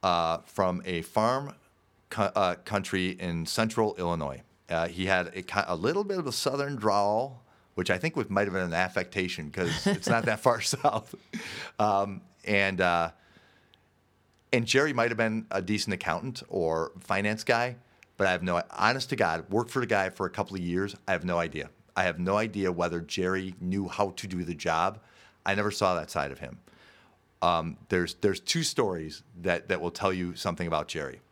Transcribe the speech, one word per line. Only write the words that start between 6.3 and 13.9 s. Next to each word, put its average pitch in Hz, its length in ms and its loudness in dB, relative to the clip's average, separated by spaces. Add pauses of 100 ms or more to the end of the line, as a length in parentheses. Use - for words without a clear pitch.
southern 139 440 -2
drawl, 107 680 0 (320)
which 92 160 -2
I 92 80 2
think 160 180 -2
was, 107 140 -2
might 101 160 4
have 95 60 -4
been 92 120 0
an 85 100 -2
affectation 90 760 -2
'cause 85 360 0
it's 196 220 0
not 113 180 4
that 107 140 0
far 117 200 4
<laughs> - 20 -6
south. - 520 0 (640)
Um, 98 440 2 (220)
and, 98 360 4
uh, 85 300 4 (1400)